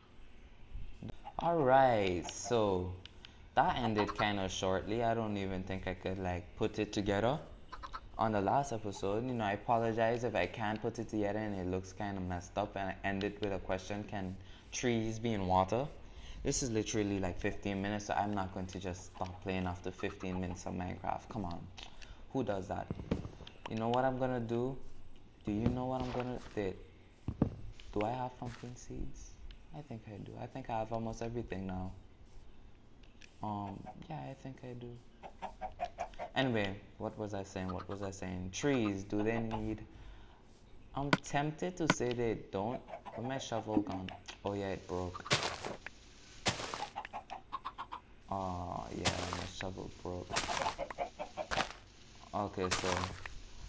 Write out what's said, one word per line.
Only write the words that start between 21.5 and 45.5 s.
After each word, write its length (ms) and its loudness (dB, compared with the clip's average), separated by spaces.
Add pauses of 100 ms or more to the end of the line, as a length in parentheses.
Who 80 4
does 240 0
that? 180 -2 (840)
You 60 0
know 120 2
what 160 6
I'm 140 4
gonna 220 2
do? 360 2 (680)
Do 60 2
you 180 4
know 160 2
what 160 0
I'm 100 0
gonna, 260 0 (160)
did, 220 0 (1160)
do 80 2
I 80 2
have 280 -2
pumpkin 380 -8
seeds? 540 -6 (440)
I 60 -8
think 260 -10
I 120 -8
do. 200 -10
I 60 -6
think 240 -8
I 120 0
have 120 -2
almost 300 -2
everything 440 -2
now. 260 -2 (1500)
Um, 400 -4 (280)
yeah, 80 -6 (120)
I 120 -10
think 200 -10
I 120 -8
do. 160 -10 (1400)
Anyway, 420 2 (220)
what 200 -4
was 140 -4
I 100 -2
saying? 300 -4
What 160 -6
was 140 -6
I 80 -2
saying? 420 -4
Trees, 500 2
do 200 0
they 160 2
need, 420 -2 (1120)
I'm 180 0
tempted 640 0
to 160 4
say 180 2
they 240 2 (160)
don't, 300 -2 (320)
but 100 -4
my 140 -2
shovel 400 0
gone. 320 0 (340)
Oh 80 0
yeah, 240 0
it 100 -12
broke. 380 -2 (3000)